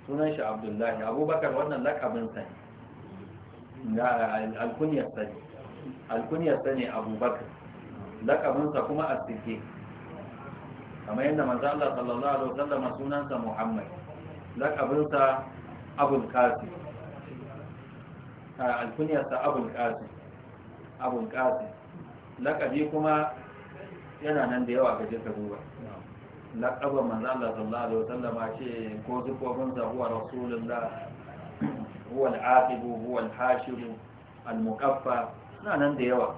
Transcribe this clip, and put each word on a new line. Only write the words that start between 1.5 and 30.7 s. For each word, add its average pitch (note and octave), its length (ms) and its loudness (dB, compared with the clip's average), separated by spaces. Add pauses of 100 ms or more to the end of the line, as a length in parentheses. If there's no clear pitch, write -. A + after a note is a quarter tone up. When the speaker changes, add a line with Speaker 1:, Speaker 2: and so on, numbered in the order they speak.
Speaker 1:
wannan C#3+ 300 2
lakabin A#2+ 480 0
sa G#2+ 100 -8
ne. F2 120 -10 (1400)
Ga A#2+ 120 4 (300)
al-, A2 200 0
alkunyar C3+ 560 2
sa A2 100 -4
ne. G#2+ 100 -6 (760)
Alkunyar C#3+ 520 2
sa C3+ 120 2
ne B2+ 120 2
Abubakar. A2 600 0 (760)
Lakabin C#3 500 4
sa C3 140 2
kuma D3+ 240 0
As-Siddiq. A2+ 520 -2 (1400)
Kamar A2+ 220 0
yadda D3+ 200 6
manzo B2 200 2
Allah D3 320 4
sallallahu B2+ 400 2
alaihi C3 160 2
wasallam C#3+ 300 0 (180)
sunansa C#3 360 -2
Muhammad. A2 500 -2 (680)
Lakabin D3 560 2
sa C3+ 320 6 (560)
Abul C3+ 320 6
Qasim. B2 400 6 (1900)
Ah, A#2+ 240 2
alkunyar D3 480 2
sa B2 160 2
Abul A2+ 240 0
Qasim. A#2+ 360 0 (920)
Abul B2 320 0
Qasim. B2+ 460 2 (640)
Laƙabi D3 500 2
kuma D3+ 400 4 (920)
yana D3 260 4
nan B2 180 2
da A#2+ 60 0
yawa, B2 260 6
ka A2 120 -2
je A2+ 140 -2
ka A2+ 80 -6
duba. G2+ 240 -4 (240)
Speaker 2:
Na'am. G2 240 -10 (560)
Speaker 1:
Laƙaban C3+ 480 2
manzo A2+ 200 0
Allah B2+ 280 0
sallallahu A2 320 -2
alaihi A2+ 160 2
wasallam A#2+ 340 -2
a A2+ 100 -2 (100)
ce A2+ 500 -6
ko B2 160 -2
zufofin B2+ 520 0
sa, B2 120 0
"Huwa B2 220 0
Rasulullah, A#2 800 -2 (1200)